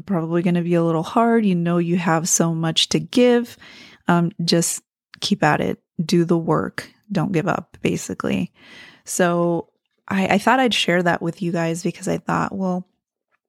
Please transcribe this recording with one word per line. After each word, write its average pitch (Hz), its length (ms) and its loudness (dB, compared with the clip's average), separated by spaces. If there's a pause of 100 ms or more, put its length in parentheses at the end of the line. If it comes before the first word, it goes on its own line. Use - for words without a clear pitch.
probably 170 360 0
gonna 175 200 2
be 175 120 0
a 170 100 4
little 165 180 0
hard. 233 420 2
You 185 120 2
know, 170 220 0
you 170 180 0
have 170 320 0
so 165 260 2
much 160 360 0
to 156 100 0
give. 240 560 2 (500)
Um, 170 240 2 (140)
just - 380 0 (380)
keep - 220 -2
at 151 180 4
it. - 220 -4 (220)
Do 170 200 2
the 170 140 2
work. - 540 -4 (180)
Don't 180 220 -2
give 165 160 0
up," - 340 -6
basically. - 720 -4 (520)
So 175 640 -2 (360)
I, 190 280 0
I 196 40 4
thought 240 220 2
I'd 240 140 2
share 175 280 0
that 175 180 0
with 165 220 -6
you 170 80 -4
guys 170 320 -2
because 175 240 -6
I 165 120 -2
thought, 170 360 -4
well, 185 320 -4 (640)